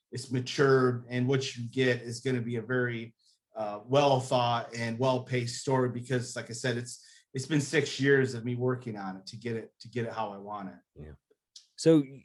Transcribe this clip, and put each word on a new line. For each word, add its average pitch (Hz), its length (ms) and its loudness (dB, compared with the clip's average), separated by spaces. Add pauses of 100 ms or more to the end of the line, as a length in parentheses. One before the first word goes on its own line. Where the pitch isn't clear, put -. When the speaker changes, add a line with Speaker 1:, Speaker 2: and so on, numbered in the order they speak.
(120)
Speaker 1:
it's - 200 -10
matured, 127 800 4
and 123 180 0
what 135 280 0
you 120 140 -6
get 127 320 2
is 117 200 -8
gonna 127 200 0
be 120 140 -4
a 113 80 -4
very, 120 500 -2 (420)
uh, 107 300 -6
well 135 340 6
thought 120 560 0
and 117 220 -4
well 127 240 2
paced 123 400 -4
story, 131 280 2
because, 123 460 -4
like 117 140 -10
I 113 40 -10
said, 117 220 -2
it's, 123 300 -10 (300)
it's 131 100 -6
been 147 160 2
six 139 380 0
years 135 340 4
of 113 120 -8
me 123 100 -2
working 120 420 -4
on 95 200 -8
it - 100 -20
to - 100 -14
get 113 180 -6
it, 110 160 -10 (100)
to 113 80 -18
get 113 160 -4
it 110 80 -6
how 110 200 -4
I 98 40 -12
want 101 320 -10
it. - 60 -16 (200)
Speaker 2:
Yeah. 76 160 -16 (640)
So 160 240 6
y-, 135 260 -4